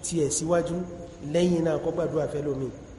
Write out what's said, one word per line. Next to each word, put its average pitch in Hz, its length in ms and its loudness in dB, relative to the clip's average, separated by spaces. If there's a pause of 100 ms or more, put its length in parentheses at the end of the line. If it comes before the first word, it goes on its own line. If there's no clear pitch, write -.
tiẹ̀ 156 260 2
síwájú, 170 460 2 (560)
lẹ́yìn 170 320 4
náà 160 140 2
kó 165 140 -2
gbàdúrà 156 360 0
fẹ́ 147 180 -4
lómi. 135 220 -2 (320)